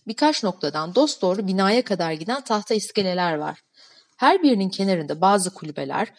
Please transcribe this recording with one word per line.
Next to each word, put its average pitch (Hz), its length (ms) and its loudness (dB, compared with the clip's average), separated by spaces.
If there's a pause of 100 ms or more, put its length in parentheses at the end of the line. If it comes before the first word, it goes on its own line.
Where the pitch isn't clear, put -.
Birkaç 302 360 2
noktadan 156 520 -4
dosdoğru 208 520 2
binaya 196 360 2
kadar 170 280 -2
giden 190 320 -6
tahta 214 300 -2
iskeleler 180 600 -2
var. 151 300 -6 (540)
Her 339 260 4
birinin 202 260 2
kenarında 165 520 -2
bazı 190 320 2
kulübeler, 151 640 -8